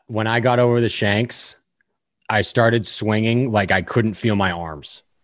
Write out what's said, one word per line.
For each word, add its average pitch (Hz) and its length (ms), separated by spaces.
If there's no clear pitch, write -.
when 110 200
I 113 140
got 123 180
over 120 220
the 117 80
shanks, 107 680
I 110 120
started 113 440
swinging 113 640
like 101 180
I 95 120
couldn't 110 320
feel 107 220
my 98 140
arms. 82 520